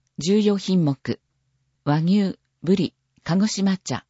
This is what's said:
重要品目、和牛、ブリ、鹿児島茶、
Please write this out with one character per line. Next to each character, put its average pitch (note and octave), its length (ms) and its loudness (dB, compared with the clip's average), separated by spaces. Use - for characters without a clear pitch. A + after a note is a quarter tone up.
重 G3 220 0
要 G3+ 180 2
品 F#3 260 2
目、 C#3 340 -2
和 D3 160 0
牛、 F#3+ 380 0
ブ F3+ 140 2
リ、 F3 180 -4
鹿 - 140 0
児 G#3 80 2
島 F#3+ 320 -2
茶、 - 320 -8